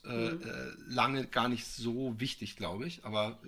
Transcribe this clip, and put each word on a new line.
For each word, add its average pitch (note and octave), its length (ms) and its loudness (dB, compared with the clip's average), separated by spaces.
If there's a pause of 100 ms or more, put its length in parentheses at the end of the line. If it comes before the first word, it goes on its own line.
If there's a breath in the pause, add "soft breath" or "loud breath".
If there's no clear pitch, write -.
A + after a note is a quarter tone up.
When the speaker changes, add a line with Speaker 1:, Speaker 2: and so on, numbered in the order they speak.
Speaker 1:
äh, - 40 -8
Speaker 2:
Mhm. A#2 320 0
Speaker 1:
äh, - 300 -6 (160)
lange B2+ 400 4
gar A#2+ 220 4
nicht A#2+ 180 0
so A#2 520 -2
wichtig, - 360 -4
glaub F#2+ 280 -4
ich. E3+ 220 -8
Aber G#2+ 420 2